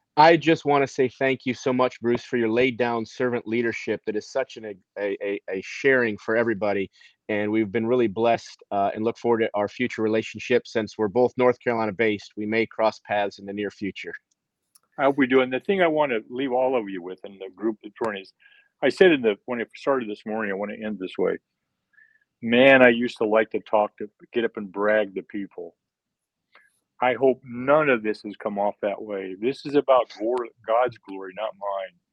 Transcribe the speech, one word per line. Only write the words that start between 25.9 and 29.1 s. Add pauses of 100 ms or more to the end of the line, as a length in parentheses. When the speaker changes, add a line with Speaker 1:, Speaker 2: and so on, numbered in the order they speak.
Speaker 2:
I
hope
none
of
this
has
come
off
that
way.